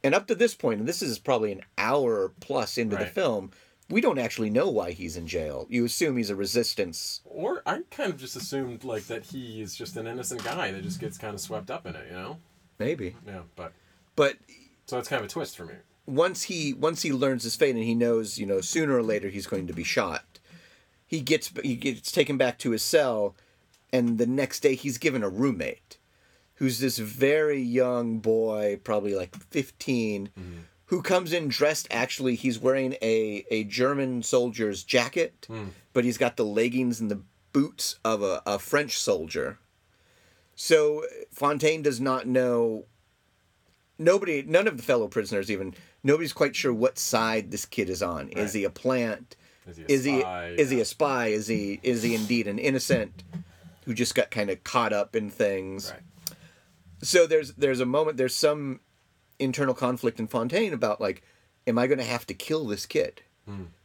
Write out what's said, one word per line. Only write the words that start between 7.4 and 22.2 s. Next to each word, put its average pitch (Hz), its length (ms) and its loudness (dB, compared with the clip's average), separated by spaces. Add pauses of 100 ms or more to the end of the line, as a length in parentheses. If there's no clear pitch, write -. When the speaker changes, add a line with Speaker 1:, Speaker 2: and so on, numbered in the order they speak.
Speaker 2:
I - 160 -4 (100)
kind 240 200 -4
of 139 60 -8
just 127 180 -14
assumed, 123 480 -6
like, 110 240 -6
that 113 180 -8
he 117 360 -12
is 98 140 -10
just 113 220 -12
an 113 100 -8
innocent 120 360 -8
guy 180 280 -4
that 95 120 -8
just - 160 -6
gets 107 180 -8
kind 107 160 -10
of 98 60 -10
swept 107 320 -8
up - 140 -8
in 82 100 -10
it, - 140 -16
you 90 60 -14
know? 123 220 -10 (420)
Speaker 1:
Maybe. 113 360 -4 (100)
Speaker 2:
Yeah, 95 160 -12 (140)
but 82 180 -14 (420)
Speaker 1:
But 139 220 4 (480)
Speaker 2:
so 131 120 -8
that's 123 100 -4
kind 131 140 -2
of 104 40 -6
a - 40 -12
twist - 280 -8
for 85 80 -12
me. - 80 -16 (320)
Speaker 1:
once 165 380 2
he, 156 300 -4
once 156 280 0
he 156 100 0
learns 131 320 2
his 117 120 -4
fate 139 200 4
and 113 80 0
he 117 120 2
knows, 117 420 2
you 107 80 -4
know, 98 160 0
sooner 143 340 0
or 120 80 4
later 104 260 0
he's 95 180 -8
going 95 200 -4
to 87 60 -8
be 82 100 -6
shot, - 560 -2 (680)
he 160 160 -4
gets, - 300 0 (120)
he 123 120 0
gets 123 360 -4
taken 143 260 2